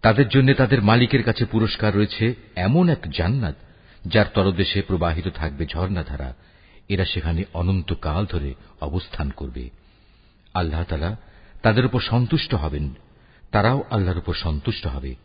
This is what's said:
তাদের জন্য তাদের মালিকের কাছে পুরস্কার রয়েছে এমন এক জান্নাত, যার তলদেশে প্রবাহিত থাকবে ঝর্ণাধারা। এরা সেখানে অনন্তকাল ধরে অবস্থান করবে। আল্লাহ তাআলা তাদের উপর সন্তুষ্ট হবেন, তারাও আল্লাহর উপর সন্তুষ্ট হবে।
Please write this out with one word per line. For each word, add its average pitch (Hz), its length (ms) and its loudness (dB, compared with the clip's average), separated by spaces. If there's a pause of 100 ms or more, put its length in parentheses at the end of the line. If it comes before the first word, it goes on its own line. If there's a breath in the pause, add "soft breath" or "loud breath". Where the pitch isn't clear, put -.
তাদের 113 260 4
জন্য 135 260 6
তাদের 123 280 4
মালিকের 117 400 4
কাছে 113 220 0
পুরস্কার 110 500 0
রয়েছে 110 400 0 (220)
এমন 135 320 4
এক 135 220 -2
জান্নাত, 87 440 0 (520 soft breath)
যার 104 280 4
তলদেশে 95 480 2
প্রবাহিত 85 520 -2
থাকবে 78 320 -4
ঝর্ণাধারা। 73 680 -4 (540 soft breath)
এরা 95 160 0
সেখানে 85 400 -2 (100)
অনন্তকাল 87 720 -2
ধরে 71 280 -4 (260 soft breath)
অবস্থান 73 500 -6
করবে। 62 400 -12 (840 soft breath)
আল্লাহ 85 300 -2
তাআলা 85 320 -4 (460 soft breath)
তাদের 113 240 2
উপর 117 140 0
সন্তুষ্ট 123 540 0
হবেন, 71 400 -4 (580 soft breath)
তারাও 113 380 2
আল্লাহর 92 280 0
উপর 85 160 -4
সন্তুষ্ট - 520 -4
হবে। 67 280 -8 (100)